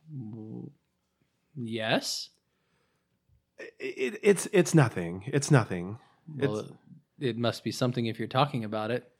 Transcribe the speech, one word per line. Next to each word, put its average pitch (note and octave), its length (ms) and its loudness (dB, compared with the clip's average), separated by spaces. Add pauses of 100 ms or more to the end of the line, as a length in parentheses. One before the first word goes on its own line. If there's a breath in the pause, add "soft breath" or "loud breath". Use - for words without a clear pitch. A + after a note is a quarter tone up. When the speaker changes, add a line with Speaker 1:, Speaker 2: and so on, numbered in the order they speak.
(120)
Speaker 1:
W-, A2+ 580 -10 (840)
yes? A2+ 760 -2 (1300)
Speaker 2:
It, - 160 -16 (400)
it, - 80 -12
it's, - 300 4
it's F3 220 4
nothing. F#2 520 4
It's C#3 240 0
nothing. G2+ 480 2 (360 soft breath)
Speaker 1:
Well, G#2+ 260 -2
Speaker 2:
It's - 100 -12 (500)
Speaker 1:
it, B2 80 -4
it A2+ 100 -4
must A#2 240 -2
be A2+ 80 -2
something B2 360 0
if A2 120 -4
you're A2+ 100 -4
talking C3 360 0
about G#2+ 260 -4
it. B2+ 180 -4 (120)